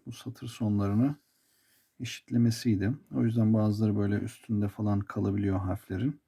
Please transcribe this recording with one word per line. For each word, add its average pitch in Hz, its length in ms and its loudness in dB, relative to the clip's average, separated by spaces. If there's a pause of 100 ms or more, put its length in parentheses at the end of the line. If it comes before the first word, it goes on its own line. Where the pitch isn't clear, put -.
bu 123 60 -12
satır - 360 -12
sonlarını 107 680 0 (840)
eşitlemesiydi. 117 960 0 (220)
O 127 80 0
yüzden 113 300 4
bazıları 107 440 2
böyle 101 180 0
üstünde 104 520 -2
falan 104 320 -2
kalabiliyor 101 600 -2
harflerin. 95 680 -4